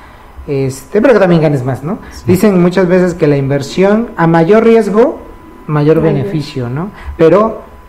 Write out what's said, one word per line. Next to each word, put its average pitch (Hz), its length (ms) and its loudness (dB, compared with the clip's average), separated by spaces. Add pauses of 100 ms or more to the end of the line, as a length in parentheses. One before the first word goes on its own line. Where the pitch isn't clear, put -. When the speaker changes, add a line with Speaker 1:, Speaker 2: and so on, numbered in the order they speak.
(480)
Speaker 1:
este, 135 540 -4
pero 269 120 4
que 202 60 0
también 175 220 2
ganes 147 220 0
más, 127 200 -6
¿no? 190 160 -8 (120)
Speaker 2:
Sí. - 160 -20
Speaker 1:
Dicen 190 340 2
muchas 180 260 0
veces 180 260 0
que 165 140 -2
la 143 100 0
inversión, 170 800 -2
a 165 120 0
mayor 170 360 4
riesgo, 226 560 2 (480)
mayor 151 300 2
Speaker 3:
Mayor. - 160 0
Speaker 1:
beneficio, 120 560 -6
¿no? 160 200 -8 (280)
Pero, 180 440 2 (280)